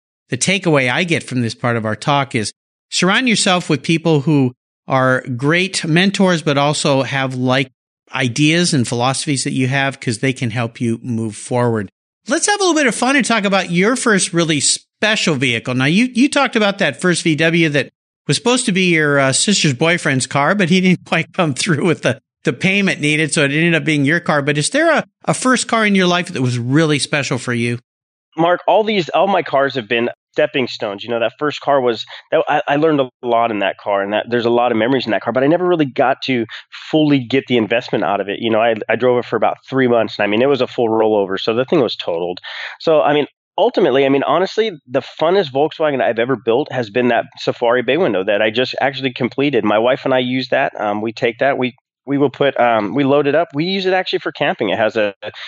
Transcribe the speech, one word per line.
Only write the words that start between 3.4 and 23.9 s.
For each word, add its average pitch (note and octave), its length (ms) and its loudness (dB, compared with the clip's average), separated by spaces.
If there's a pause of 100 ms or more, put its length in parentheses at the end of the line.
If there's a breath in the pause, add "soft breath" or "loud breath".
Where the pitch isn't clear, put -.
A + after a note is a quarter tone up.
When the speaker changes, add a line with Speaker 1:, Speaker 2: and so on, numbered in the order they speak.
Speaker 1:
with D#3 140 0
people D#3+ 400 2
who C3+ 320 2 (340)
are C3 340 2 (140)
great E3+ 500 0
mentors, F3+ 580 2
but C#3+ 140 0
also C#3+ 440 0
have C3 320 -4
like B2+ 380 0 (420)
ideas D3+ 600 2
and B2 140 2
philosophies C3 560 -2
that C#3+ 100 -4
you B2+ 140 0
have, C#3 320 -2
'cause A#2 200 -4
they C3+ 120 0
can B2+ 200 -4
help A#2 280 -6
you A#2 220 -2
move A2+ 340 -6
forward. A#2+ 540 -2 (380)
Let's D#4 180 0
have G#4 140 0
a G4+ 40 0
little E4+ 120 2
bit D4 120 2
of G#3+ 80 0
fun B3+ 200 0
and B3+ 100 2
talk A3+ 180 0
about F#3+ 280 0
your F#3+ 240 2
first G#3+ 380 0
really E3 260 0
special - 720 -2
vehicle. B2+ 400 -2
Now, C3 120 0
you, F#3 280 2
you B3+ 160 2
talked C#4 260 0
about G3+ 220 0
that D3+ 240 -2
first F3 220 0
V D#3+ 120 2
W E3 340 2
that C#3+ 200 -2 (380)
was D3 100 0
supposed B3 300 0
to A3 40 0
be F3+ 220 2
your, D3 260 2
uh, C3+ 140 2
sister's E3+ 400 0
boyfriend's D#3 540 0
car, D3 260 0
but G3+ 160 0
he F#3 100 4
didn't F#3 260 2
<laughs> - 0 -
quite E3 280 -4
come D#3 220 0
through E3 300 -2
with D#3+ 180 0
the, - 160 0 (240)
the D3+ 100 0
payment F#3 480 0
needed, D3+ 320 0
so D#3 100 2
it C#3 80 0
ended E3 220 2
up D#3 100 0
being D3 220 0